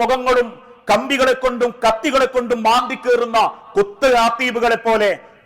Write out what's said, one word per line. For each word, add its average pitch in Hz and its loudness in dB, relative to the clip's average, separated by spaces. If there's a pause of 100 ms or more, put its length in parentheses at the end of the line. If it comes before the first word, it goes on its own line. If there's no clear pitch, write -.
മുഖങ്ങളും 247 0 (420)
കമ്പികളെ 254 0
കൊണ്ടും 240 -2 (140)
കത്തികളെ 254 0
കൊണ്ടും 240 -2
മാന്തി 247 0
കീറുന്ന 233 0 (380)
കുത്ത് 392 0
ഖാത്തീബുകളെ 233 0 (100)
പോലെ 214 2 (360)